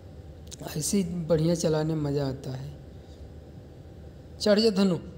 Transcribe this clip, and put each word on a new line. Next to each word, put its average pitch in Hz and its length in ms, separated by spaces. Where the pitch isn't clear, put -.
ऐसे 160 300
ही 196 60
बढ़िया 165 300
चलाने 156 400
में 156 80
मज़ा 143 240
आता 131 240
है। 135 200
चढ़ 208 200
जा 226 120
धन्नो, 185 280